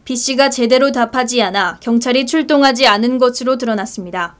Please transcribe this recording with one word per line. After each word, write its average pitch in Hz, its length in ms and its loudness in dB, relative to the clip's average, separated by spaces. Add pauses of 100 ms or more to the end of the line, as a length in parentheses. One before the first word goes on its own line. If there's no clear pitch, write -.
B씨가 262 420 0
제대로 254 440 2
답하지 240 500 0
않아 185 380 -2
경찰이 247 440 0
출동하지 269 600 0
않은 233 320 2
것으로 247 400 0
드러났습니다. 190 800 -6